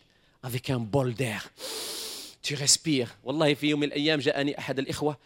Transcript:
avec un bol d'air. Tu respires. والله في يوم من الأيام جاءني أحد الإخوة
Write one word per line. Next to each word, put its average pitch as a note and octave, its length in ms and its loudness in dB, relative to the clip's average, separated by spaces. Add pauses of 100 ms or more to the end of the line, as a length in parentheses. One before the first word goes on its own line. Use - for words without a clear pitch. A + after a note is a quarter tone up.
(440)
avec B2+ 280 -4
un B2 80 2
bol A#2+ 340 2
d'air. G#2+ 380 -4 (920)
Tu C#3+ 140 -4
respires. C3+ 540 2 (140)
والله D3 300 4
في D3 140 0
يوم D3 120 2
من D3 80 2
الأيام D3 320 0
جاءني C#3 400 0
أحد C#3 200 -4
الإخوة D3 460 -2